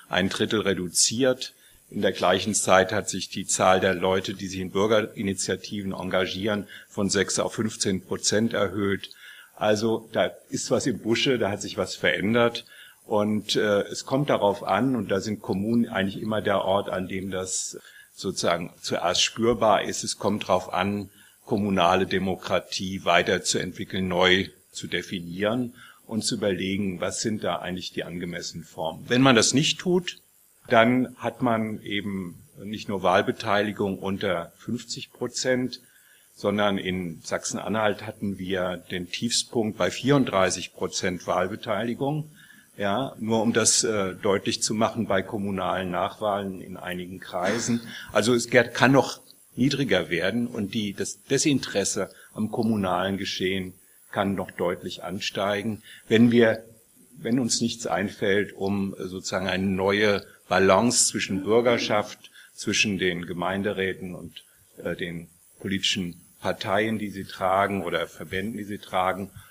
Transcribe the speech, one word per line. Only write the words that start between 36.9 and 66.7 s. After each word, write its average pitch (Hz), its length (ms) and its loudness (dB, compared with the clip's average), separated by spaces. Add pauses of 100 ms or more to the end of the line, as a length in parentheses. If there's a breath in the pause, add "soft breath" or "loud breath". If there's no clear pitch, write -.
Sachsen-Anhalt 104 840 -2
hatten 101 300 -6
wir 90 400 -2 (120)
den 87 220 -6
Tiefstpunkt 110 640 -2
bei 92 140 2
vierunddreißig 101 800 2
Prozent 92 540 -4
Wahlbeteiligung. 110 1040 -2 (460 loud breath)
Ja, 104 420 -2
nur 110 220 0
um 110 120 2
das, 113 300 4
äh, 98 320 0
deutlich 101 480 0
zu - 100 -2
machen, 110 320 0
bei 95 160 0
kommunalen 92 680 -4
Nachwahlen 98 680 -2
in 92 180 -14
einigen 90 420 -10
Kreisen. 117 640 -2 (300 loud breath)
Also 107 220 4
es 117 160 0
ge-, 120 240 6
kann 131 200 6
noch - 260 4 (360)
niedriger 98 540 0
werden 95 380 0
und - 260 -6
die, 104 200 -2
das - 300 -8
Desinteresse 127 880 0 (240 loud breath)
am 107 160 -4
kommunalen 98 680 0
Geschehen 92 560 -2 (380 soft breath)
kann 98 220 0
noch 92 160 -6
deutlich 90 540 -4
ansteigen, 101 800 -4 (240 loud breath)
wenn 120 240 8
wir, 113 320 6 (520)
wenn 117 240 -2
uns 117 220 0
nichts 113 240 -2
einfällt, 98 680 0
um, 98 440 -2
äh, 95 100 -6
sozusagen 92 400 -4
eine 92 200 0
neue 98 580 2 (240 loud breath)
Balance 98 580 6
zwischen 95 360 -2
Bürgerschaft, 113 880 2 (240 loud breath)
zwischen 101 420 0
den 87 300 0
Gemeinderäten 92 880 -2
und, 85 280 -16 (400 soft breath)
äh, 85 120 -4
den 85 320 -8 (320)
politischen 95 640 -4 (200)
Parteien, 107 560 0